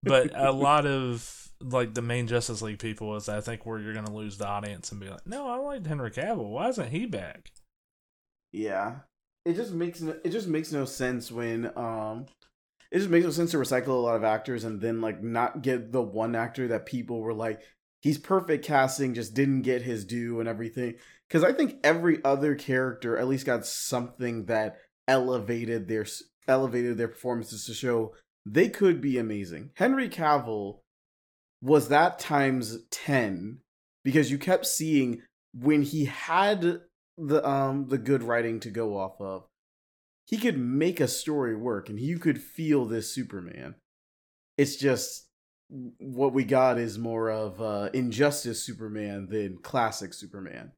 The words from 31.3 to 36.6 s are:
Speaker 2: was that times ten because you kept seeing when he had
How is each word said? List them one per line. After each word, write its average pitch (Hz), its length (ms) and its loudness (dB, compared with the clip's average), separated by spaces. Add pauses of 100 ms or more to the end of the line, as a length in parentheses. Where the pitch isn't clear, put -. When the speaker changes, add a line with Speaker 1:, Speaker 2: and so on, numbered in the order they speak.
Speaker 2:
was 143 260 6
that 156 320 4
times 131 600 0 (100)
ten 113 720 -2 (420)
because 139 260 4
you 139 80 0
kept 185 280 2
seeing 135 560 2 (320)
when 143 300 4
he 143 220 0
had 175 760 0 (360)